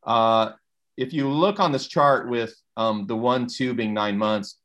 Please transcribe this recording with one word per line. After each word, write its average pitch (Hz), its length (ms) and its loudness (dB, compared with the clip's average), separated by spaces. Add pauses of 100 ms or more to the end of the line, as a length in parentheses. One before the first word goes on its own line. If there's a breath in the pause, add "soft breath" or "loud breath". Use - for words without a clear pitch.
Uh, 113 480 2 (440)
if 127 160 -6
you 139 160 -2
look 180 320 2
on 180 100 4
this 135 160 -4
chart 139 420 2
with, 117 240 -4 (240)
um, 110 300 -2
the 113 100 -4
one, 123 300 0
two 127 280 -4
being 110 200 -2
nine 104 240 0
months 107 460 -2